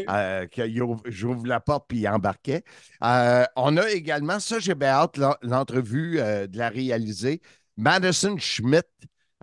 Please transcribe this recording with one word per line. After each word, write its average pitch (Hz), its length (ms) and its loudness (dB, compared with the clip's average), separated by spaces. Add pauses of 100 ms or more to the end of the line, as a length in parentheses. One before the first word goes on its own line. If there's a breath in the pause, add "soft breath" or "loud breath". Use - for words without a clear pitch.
euh, 95 380 -2
que 117 200 -6
il 113 140 -2
ouvre, 117 240 -4
j'ouvre 117 420 -6
la 127 140 0
porte 147 260 -2
puis 120 120 -4
il 104 100 0
embarquait. 107 560 -2 (360 loud breath)
Euh, 123 440 4 (100)
on 143 220 2
a 214 140 2
également, 160 500 -2
ça, 226 180 -4
j'ai 180 160 -2
bien 139 140 0
hâte, 147 260 2
l'en-, 139 260 2
l'entrevue, 127 800 -2
euh, 104 280 -2
de 95 100 -12
la 117 100 -2
réaliser. 113 720 -4 (380 soft breath)
Madison 185 600 2
Schmidt, 135 440 2 (600)